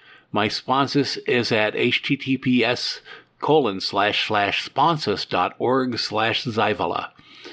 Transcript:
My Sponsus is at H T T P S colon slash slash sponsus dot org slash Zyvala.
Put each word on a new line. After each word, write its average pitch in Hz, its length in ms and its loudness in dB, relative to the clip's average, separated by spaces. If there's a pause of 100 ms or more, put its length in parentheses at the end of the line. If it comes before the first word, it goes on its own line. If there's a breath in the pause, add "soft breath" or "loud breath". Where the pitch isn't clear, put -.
(320 soft breath)
My 107 160 0
Sponsus 131 720 0 (100)
is 123 240 0
at 107 240 2
H 120 280 0
T 143 120 -2
T 135 220 -2
P 123 260 2
S - 380 -2 (400 loud breath)
colon 123 400 2
slash 101 460 0
slash 101 360 0
sponsus 147 640 0
dot 92 340 0
org 127 400 0
slash 107 460 -2
Zyvala. 104 640 0 (440 loud breath)